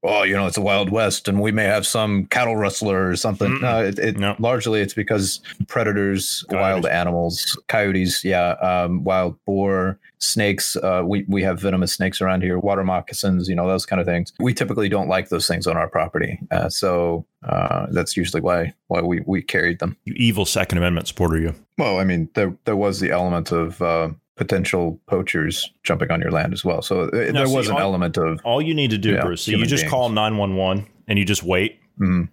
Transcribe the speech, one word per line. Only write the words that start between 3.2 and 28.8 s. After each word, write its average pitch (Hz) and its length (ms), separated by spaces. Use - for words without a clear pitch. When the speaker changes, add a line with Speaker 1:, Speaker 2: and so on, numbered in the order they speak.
Speaker 2:
Mm-mm. 90 120
Speaker 1:
No, 113 220
it, 98 160
it 104 180
Speaker 2:
No. 101 220
Speaker 1:
largely 113 420
it's 98 120
because 101 460
predators, 101 840
Speaker 2:
Coyotes. 98 120
Speaker 1:
wild 95 240
animals, 87 720
coyotes, 92 560
yeah, 90 300
um, 90 500
wild 92 320
boar, 98 540
snakes. - 600
Uh, 90 280
we, 101 220
we 95 160
have 92 180
venomous 92 320
snakes 95 280
around 92 200
here, 92 180
water 98 240
moccasins, 92 640
you 95 80
know, 87 120
those 92 180
kind 95 160
of 85 60
things. 87 320
We 123 140
typically 104 360
don't 98 200
like 92 200
those - 180
things 87 200
on 82 100
our 80 100
property. 80 520
Uh, - 180
so, 85 560
uh, - 440
that's - 260
usually 87 240
why, 85 320
why 87 140
we, 85 240
we 92 160
carried 87 380
them. 92 240
Speaker 2:
You - 140
evil 107 280
Second - 320
Amendment 87 300
supporter, 82 320
you. 80 160
Speaker 1:
Well, 101 220
I 95 40
mean, 87 300
there, 95 200
there 110 100
was 98 240
the 95 120
element 87 420
of, 85 280
uh, 82 280
potential 90 720
poachers 82 640
jumping 78 280
on 82 100
your - 100
land 82 220
as 95 120
well. 85 160
So, 92 220
uh, 78 100
Speaker 2:
No, 110 180
Speaker 1:
there 139 160
Speaker 2:
see, 131 80
Speaker 1:
was 120 120
an 107 80
Speaker 2:
all, - 60
Speaker 1:
element 90 360
of 80 280
Speaker 2:
all 120 160
you 160 120
need 143 180